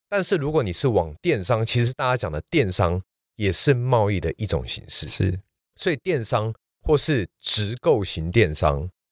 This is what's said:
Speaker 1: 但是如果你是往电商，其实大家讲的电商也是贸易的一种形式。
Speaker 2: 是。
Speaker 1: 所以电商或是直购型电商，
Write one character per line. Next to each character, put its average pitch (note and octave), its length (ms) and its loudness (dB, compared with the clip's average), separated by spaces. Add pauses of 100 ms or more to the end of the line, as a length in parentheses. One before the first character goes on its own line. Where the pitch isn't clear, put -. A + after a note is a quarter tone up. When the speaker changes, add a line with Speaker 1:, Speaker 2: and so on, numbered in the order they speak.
(100)
Speaker 1:
但 G3+ 120 0
是 F#3 140 0
如 D3 160 -4
果 D#3 100 2
你 G2 80 -2
是 C3 180 -2
往 F2 240 0 (100)
电 A#2+ 200 0
商， A2+ 220 0
其 A#2+ 200 2
实 B2+ 100 -2
大 C3 140 -2
家 B2+ 60 2
讲 G2 160 -4
的 D2+ 100 -4 (100)
电 B2 200 2
商 F2+ 300 2 (360)
也 G2+ 140 0
是 C#3 220 2
贸 A#2+ 380 2
易 F#2+ 100 0
的 D#2+ 160 -2
一 G#2+ 100 -6
种 C2+ 200 -2
形 - 200 -8
式。 - 220 -4
Speaker 2:
是。 F#2+ 320 -2 (360)
Speaker 1:
所 - 140 -2
以 C#3 60 -2
电 D3+ 260 -2
商 A2 320 -2 (280)
或 D#3 140 2
是 C3+ 300 0 (140)
直 G#2+ 400 2
购 C3 240 2
型 E2 260 -4
电 F2+ 240 2
商， D2+ 320 0 (260)